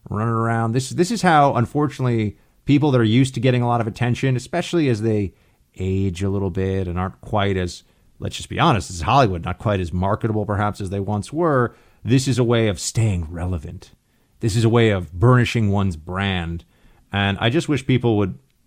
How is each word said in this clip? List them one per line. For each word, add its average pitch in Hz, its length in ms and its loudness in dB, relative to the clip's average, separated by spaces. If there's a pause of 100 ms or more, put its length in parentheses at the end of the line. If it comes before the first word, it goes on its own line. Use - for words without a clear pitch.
running 113 240 -2
around. 113 380 0
This, 131 180 -2
this 175 220 0
is 220 100 -4
how, 147 320 4
unfortunately, 120 840 -2 (280)
people 143 240 4
that 127 100 4
are 117 40 4
used 127 320 2
to - 40 -4
getting 123 220 2
a 120 60 0
lot 120 140 0
of 107 60 -2
attention, 123 480 -2
especially 170 540 -2
as 107 140 0
they 107 300 0 (440)
age 95 460 -2
a 98 60 -2
little 98 200 -2
bit 95 380 -2
and 87 120 -6
aren't 92 220 -6
quite 101 340 -2
as, 90 280 -6 (360)
let's - 160 -8
just - 140 -12
be - 100 -6
honest, 127 280 2
this 92 100 -10
is 82 60 -6
Hollywood, 107 420 2
not 90 140 -6
quite 104 200 0
as 82 140 -4
marketable 104 520 -2
perhaps 104 360 -2
as 98 80 -8
they 101 100 -4
once 101 320 -4
were. 143 440 0 (280)
This 131 240 2
is 123 120 2
a 127 40 4
way 117 240 2
of 95 120 -2
staying 98 520 -2
relevant. 85 600 -8 (480)
This 110 160 -2
is 117 80 2
a 113 60 4
way 113 200 6
of 90 240 -2
burnishing 117 580 4
one's 98 240 0
brand. 87 720 -4 (460)
And 98 280 0
I 117 100 0
just 143 200 -2
wish 131 160 -2
people 120 320 2
would 101 200 -2 (300)